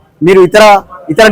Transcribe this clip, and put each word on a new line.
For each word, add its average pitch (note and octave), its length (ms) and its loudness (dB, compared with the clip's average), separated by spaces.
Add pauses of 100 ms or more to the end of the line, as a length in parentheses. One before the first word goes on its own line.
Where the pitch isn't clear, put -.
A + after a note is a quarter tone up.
(260)
మీరు F#3+ 220 2
ఇతర, G#3+ 160 0 (480)
ఇతర A3 200 0